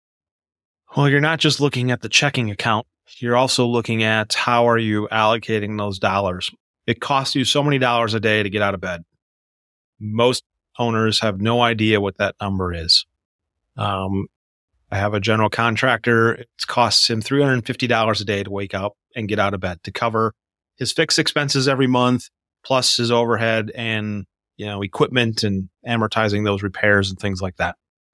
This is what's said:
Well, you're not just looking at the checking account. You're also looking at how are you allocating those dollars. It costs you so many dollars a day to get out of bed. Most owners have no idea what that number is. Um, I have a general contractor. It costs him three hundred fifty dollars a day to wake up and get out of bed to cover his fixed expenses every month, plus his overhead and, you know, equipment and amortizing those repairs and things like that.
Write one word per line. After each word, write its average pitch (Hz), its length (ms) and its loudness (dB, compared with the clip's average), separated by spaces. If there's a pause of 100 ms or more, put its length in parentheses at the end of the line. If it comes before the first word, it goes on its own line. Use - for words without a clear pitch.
(960)
Well, 143 120 4
you're 143 120 4
not 156 180 0
just 143 220 0
looking 127 320 0
at 120 100 -4
the 110 60 -10
checking 127 420 0
account. 107 380 -2 (300)
You're 120 180 0
also 127 300 2
looking 117 360 -2
at 110 300 0
how 120 360 2
are 117 100 4
you 107 340 0
allocating 107 640 0
those 101 220 -6
dollars. 95 500 -2 (380)
It 117 120 -2
costs 135 360 -2
you 131 80 2
so 147 180 2
many 143 160 2
dollars 120 360 2
a 110 60 -2
day 107 220 2
to 101 80 -4
get 104 120 -2
out 101 120 2
of 90 60 -8
bed. 87 240 -8 (960)
Most 113 420 0 (340)
owners 110 440 0
have 101 200 -2
no 117 220 2
idea 110 380 4
what 98 180 -2
that 101 220 0
number 95 340 -4
is. 85 320 0 (680)
Um, 98 500 -2 (640)
I 101 100 -4
have 104 160 0
a 104 60 0
general 107 300 2
contractor. 117 840 2
It - 140 -14 (200)
costs - 420 2
him 110 100 -2
three 139 220 0
hundred 131 240 0
fifty 123 220 -4
dollars 110 320 2
a 104 40 -6
day 101 200 -2
to 95 60 -10
wake 98 220 -8
up 98 240 -6 (200)
and 107 120 -6
get 104 120 0
out 98 120 2
of 98 60 -6
bed 90 240 -8
to - 80 -12
cover 113 420 -2 (440)
his - 160 -6
fixed 160 260 0
expenses 143 480 0
every 135 220 2
month, 123 400 2 (360)
plus 127 320 0
his 120 140 -2
overhead 113 640 0
and, 107 520 -6 (300)
you 104 80 -10
know, 101 180 -8
equipment 117 600 0
and 95 260 -2 (160)
amortizing 107 600 0
those 101 180 0
repairs 101 480 2
and 95 80 -10
things 95 240 -4
like 92 140 -6
that. 85 180 -4 (400)